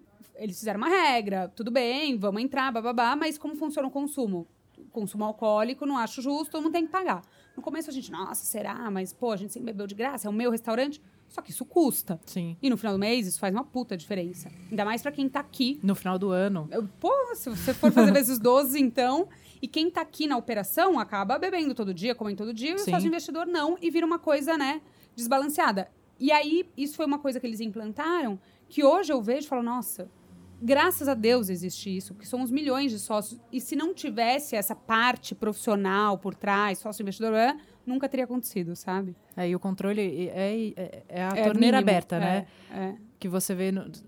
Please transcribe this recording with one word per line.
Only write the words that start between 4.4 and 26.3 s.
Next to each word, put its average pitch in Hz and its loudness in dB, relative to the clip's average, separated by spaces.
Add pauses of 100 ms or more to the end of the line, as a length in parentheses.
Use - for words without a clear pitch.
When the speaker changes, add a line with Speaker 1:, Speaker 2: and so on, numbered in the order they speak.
Speaker 1:
Consumo 208 -6
alcoólico, 220 0
não 277 0
acho 233 -4
justo, 294 -2
todo 311 -2
mundo 320 0
tem 330 0
que 320 -12
pagar. 320 -2 (340)
No 262 -12
começo 320 -6
a 302 -8
gente, 254 -8
"Nossa, 175 -8
será? 208 -6
Mas, 190 -4
pô, 240 -4
a 214 -2
gente 196 -8
sempre 233 -8
bebeu 202 -6
de 202 -10
graça, 233 -6
é - -4
o 202 -4
meu 233 0
restaurante." 233 -2 (280)
Só - -16
que - -12
isso - -8
custa. 240 2
Speaker 2:
Sim. 170 -6
Speaker 1:
E 269 0
no 247 4
final 208 -2
do 190 0
mês, 220 2
isso 175 -4
faz 190 0
uma 240 -2
puta 247 -6
diferença. 180 -6 (220)
Ainda 214 -2
mais 226 -2
pra 285 -4
quem 277 0
tá 269 -4
aqui. 285 -2
Speaker 2:
No 196 4
final 185 0
do 196 0
ano. 185 0
Speaker 1:
Eu, 214 -2 (100)
pô, 392 2 (220)
se - -8
você 180 -2
for - 8
fazer 220 10
vezes 254 6
doze, 254 4
então, 262 2 (340)
e 262 -6
quem 330 0
tá 339 -2
aqui 311 -4
na 285 2
operação 247 2
acaba 202 0
bebendo 330 -2
todo 196 -4
dia, 208 -2
comendo 208 -6
todo 214 -6
dia, 262 -4
e 359 -4
o 392 -4
Speaker 2:
Sim. 403 -4
Speaker 1:
sócio 311 2
investidor 330 -4
não, 339 0
e 339 -2
vira 330 0
uma 339 2
coisa, 311 0
né, 285 -2 (340)
desbalanceada. 269 0 (280)
E 277 4